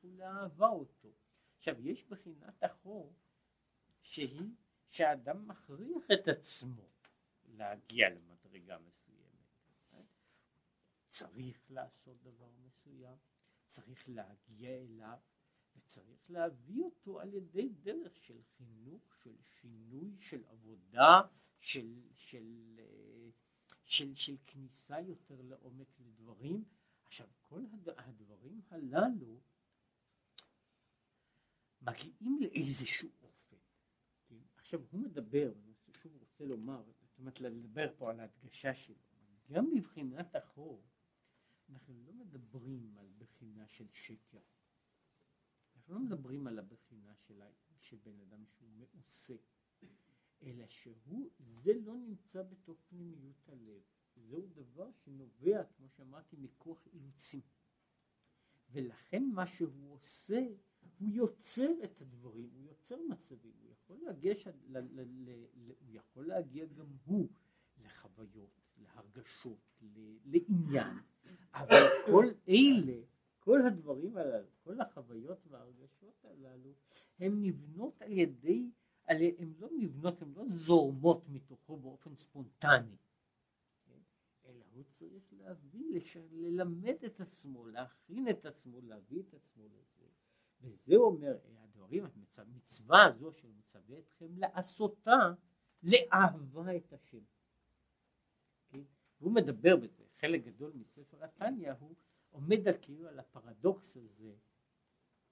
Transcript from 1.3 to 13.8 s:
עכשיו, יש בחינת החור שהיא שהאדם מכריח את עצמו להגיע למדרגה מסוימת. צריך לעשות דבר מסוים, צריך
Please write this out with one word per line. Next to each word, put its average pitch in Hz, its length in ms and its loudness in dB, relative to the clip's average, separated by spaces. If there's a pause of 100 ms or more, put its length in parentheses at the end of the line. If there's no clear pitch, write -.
עכשיו, 127 300 -6
יש 247 160 -8
בחינת 170 600 -14
החור 180 500 -8 (880)
שהיא 151 480 -10 (400)
שהאדם 151 580 -2
מכריח 214 640 -4
את 196 140 2
עצמו 127 600 -6 (580)
להגיע 107 640 0
למדרגה 87 680 -16
מסוימת. 82 320 -20 (2000)
צריך - 640 -12
לעשות 127 520 -16
דבר 120 260 -20 (160)
מסוים, 131 520 -20 (480)
צריך 127 440 -20